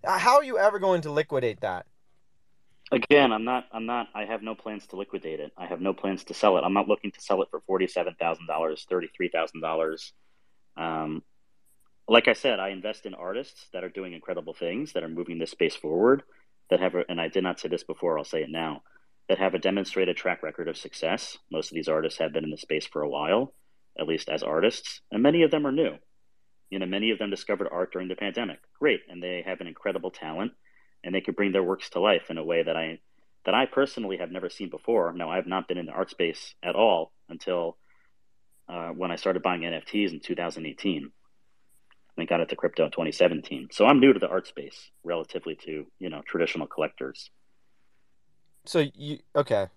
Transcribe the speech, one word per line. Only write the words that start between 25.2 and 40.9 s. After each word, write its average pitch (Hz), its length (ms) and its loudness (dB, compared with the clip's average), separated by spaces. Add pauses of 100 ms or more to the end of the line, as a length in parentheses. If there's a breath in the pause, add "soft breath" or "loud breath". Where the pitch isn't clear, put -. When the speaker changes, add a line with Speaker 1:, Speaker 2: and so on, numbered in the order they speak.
Speaker 2:
many 160 200 6
of 151 80 6
them 151 160 0
are 131 40 0
new. 135 240 0 (760)
You 98 100 -6
know, 95 60 -4
many 101 260 0
of 104 80 0
them 104 120 -4
discovered 98 400 -4
art 90 200 -2
during 92 160 -6
the 90 80 -6
pandemic. 101 440 -6 (200)
Great, 131 300 2
and 87 140 -12
they 90 220 -6
have 92 160 -6
an 90 60 -10
incredible 90 440 -6
talent, 87 400 -6 (520)
and 90 120 -6
they 92 60 2
can 98 120 -4
bring 101 180 0
their 95 120 2
works 92 280 -2
to 87 80 -4
life 95 300 4
in 82 80 -6
a 80 60 -6
way 82 200 2
that 80 120 0
I, 80 240 -6 (460)
that 95 100 2
I 127 100 4
personally 117 520 -2
have 85 140 -8
never 90 180 -6
seen 95 200 -10
before. 90 440 0
Now, 87 180 -4
I've 92 160 -2
not 92 200 -2
been 90 100 -4
in 85 100 -6
the - 40 -12
art 95 200 -4
space - 500 -4
at 87 140 -2
all 90 360 4 (180)
until, 85 480 -4 (880)
uh, 85 220 -8
when 90 200 -6
I 85 60 -4
started 90 260 0
buying 87 240 0
N 85 80 -4
F 78 120 -6
Ts 104 260 0
in 78 80 -10
two - 160 -6
thousand 85 320 -6
eighteen. 73 440 -4 (1080)